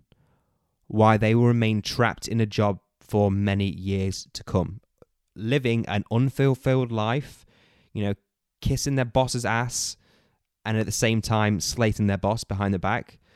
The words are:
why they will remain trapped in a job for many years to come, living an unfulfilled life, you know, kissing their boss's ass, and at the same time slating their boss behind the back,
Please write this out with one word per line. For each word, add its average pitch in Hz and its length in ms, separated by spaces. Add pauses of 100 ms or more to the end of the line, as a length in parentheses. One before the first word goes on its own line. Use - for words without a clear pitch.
(880)
why 107 280
they 107 180
will 120 140
remain 110 340
trapped - 460
in 113 140
a 110 40
job 101 360 (180)
for 101 320
many 98 380
years 95 640
to - 100
come, 95 380 (520)
living 117 540
an 101 240
unfulfilled 131 800
life, 113 540 (480)
you 104 100
know, 101 100 (460)
kissing 139 360
their 131 100
boss's 123 400
ass, 117 500 (680)
and 110 120
at 110 80
the - 60
same 113 300
time 107 400
slating 107 460
their 98 100
boss 101 260
behind 101 300
the 92 60
back, 101 380 (180)